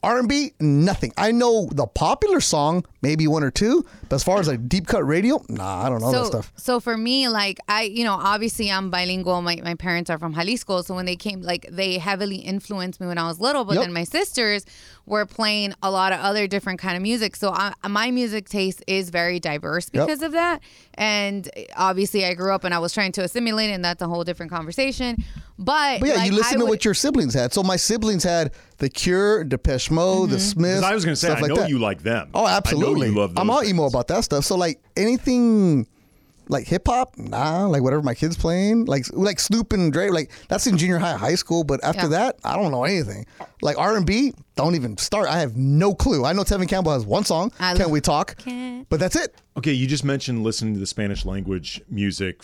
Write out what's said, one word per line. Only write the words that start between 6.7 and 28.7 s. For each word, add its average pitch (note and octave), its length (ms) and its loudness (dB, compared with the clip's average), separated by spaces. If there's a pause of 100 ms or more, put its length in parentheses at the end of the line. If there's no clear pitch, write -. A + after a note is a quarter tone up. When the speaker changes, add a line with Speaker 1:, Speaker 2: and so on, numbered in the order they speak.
Speaker 2:
for A#3 180 -4
me, B3+ 320 0
like, G3+ 380 -2
I, G#3+ 160 0
you A3+ 200 -2
know, G#3+ 120 2
obviously G#3 560 0
I'm F#3+ 180 -2
bilingual. F3+ 540 -2
My, E3+ 200 -4
my E3+ 120 -4
parents F3 340 -4
are E3 80 -2
from D#3+ 160 -6
Jalisco, F#3 480 -2
so F#3 140 -8
when F3+ 100 -6
they F3+ 100 -4
came, F#3+ 260 -8
like, F3 300 -6
they F#3 280 -2
heavily G3 380 -4
influenced F#3+ 600 -8
me F#3 80 -8
when F3 120 -6
I E3 80 -2
was E3 120 -8
little, C4 240 0
but F#3+ 120 -2
Speaker 1:
Yep. F#3+ 80 2
Speaker 2:
then F3 100 -4
my E3+ 100 -4
sisters A3+ 600 -2 (400)
were G#3 220 0
playing G#3 460 -2 (100)
a G3 80 0
lot F#3+ 220 2
of E3+ 60 -2
other G3+ 280 0
different F#3+ 320 -4
kind F#3 160 -4
of F#3 80 -4
music. A3 320 -2
So G3 160 -2
I, F#3+ 220 -2 (140)
my G#3 240 0
music A3 380 -2
taste F#3+ 380 -2
is F#3+ 240 -2
very F3 280 0
diverse D#3 540 -4
Speaker 1:
Yep. C#3 140 2
Speaker 2:
because D4+ 160 -2
of D#4+ 80 -4
that. E4+ 300 0 (340)
And G3+ 540 -2 (260)
obviously F#3+ 500 0
I F3+ 80 0
grew F#3+ 200 0
up F#3 100 -2
and F3+ 100 0
I E3+ 60 0
was E3+ 140 -2
trying G3 200 0
to G3+ 100 -4
assimilate, A3 460 -2
and F#3 160 -4
that's F3 160 -2
a F3 60 -4
whole E3+ 160 -4
different E3 280 -8
conversation. A#3 680 -4 (420)
But, C4+ 400 0
Speaker 1:
But C4+ 100 0
yeah, C#4 60 2
Speaker 2:
like, F#3+ 160 2
Speaker 1:
you G3+ 60 2
listen A#3 180 2
Speaker 2:
I A3+ 40 2
Speaker 1:
to A#3 60 4
Speaker 2:
would G#3+ 40 0
Speaker 1:
what A3 160 0
your G#2 100 4
siblings G#3+ 400 0
had. B2 180 0
So G3+ 80 0
my F#3 140 2
siblings G#3+ 480 0
had E3+ 300 0 (240)